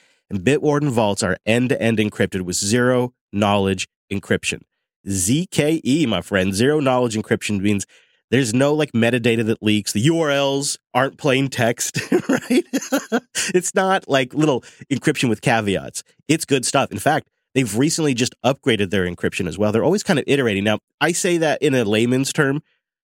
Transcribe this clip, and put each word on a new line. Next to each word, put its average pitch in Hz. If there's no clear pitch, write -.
And 98
Bitwarden 143
vaults 110
are 92
end-to-end 117
encrypted 104
with 90
zero-knowledge 104
encryption. -
Z 104
K 156
E, 147
my 101
friend, 95
zero-knowledge 127
encryption 107
means 98
there's 117
no, 139
like, 151
metadata 117
that 110
leaks. 107
The 104
U 165
R 151
Ls 139
aren't 127
plain 135
text, -
<laughs> -
right? -
<laughs> -
It's 180
not, 190
like, 131
little 143
encryption 131
with 107
caveats. 101
It's 156
good 135
stuff. 131
In 104
fact, 139
they've 113
recently 151
just 117
upgraded 110
their 92
encryption 87
as 80
well. 104
They're 113
always 180
kind 170
of -
iterating. 117
Now, 107
I 156
say 175
that 156
in 143
a 123
layman's 120
term. 147